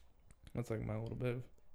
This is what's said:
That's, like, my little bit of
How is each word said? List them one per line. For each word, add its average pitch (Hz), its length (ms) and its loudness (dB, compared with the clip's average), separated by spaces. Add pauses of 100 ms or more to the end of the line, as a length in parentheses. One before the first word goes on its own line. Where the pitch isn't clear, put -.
(540)
That's, 120 160 2
like, 113 140 2
my 107 140 2
little 113 180 0
bit 123 200 4
of 123 60 0 (320)